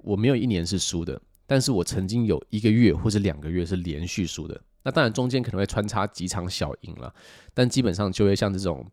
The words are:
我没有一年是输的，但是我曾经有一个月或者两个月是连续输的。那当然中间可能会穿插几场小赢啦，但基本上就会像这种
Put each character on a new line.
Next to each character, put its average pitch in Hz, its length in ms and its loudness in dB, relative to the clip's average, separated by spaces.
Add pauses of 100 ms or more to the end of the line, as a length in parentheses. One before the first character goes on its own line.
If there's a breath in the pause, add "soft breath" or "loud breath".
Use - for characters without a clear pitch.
我 104 120 0
没 110 140 4
有 139 60 4
一 117 120 0
年 90 180 0
是 90 140 -2
输 82 240 -2
的， 65 180 -8 (240)
但 139 140 2
是 131 120 0
我 95 120 2
曾 95 240 -4
经 117 180 0
有 90 240 2
一 107 100 -2
个 110 100 4
月 110 240 6
或 87 160 0
者 104 100 2
两 90 220 0
个 76 80 -8
月 87 160 -2
是 90 120 -4
连 85 300 -6
续 90 180 -2
输 78 220 -8
的。 - 140 -12 (220)
那 135 80 -4
当 165 100 2
然 120 100 2
中 127 180 -2
间 127 120 0
可 120 100 -4
能 95 60 -4
会 101 80 2
穿 104 220 -2
插 101 200 -2
几 90 200 -8
场 90 220 -4
小 76 320 -4
赢 82 140 -12
啦， - 180 -14 (400 loud breath)
但 127 140 4
基 131 140 2
本 110 120 2
上 98 180 0
就 101 140 4
会 98 100 6
像 98 180 0
这 92 60 -4
种 82 340 -4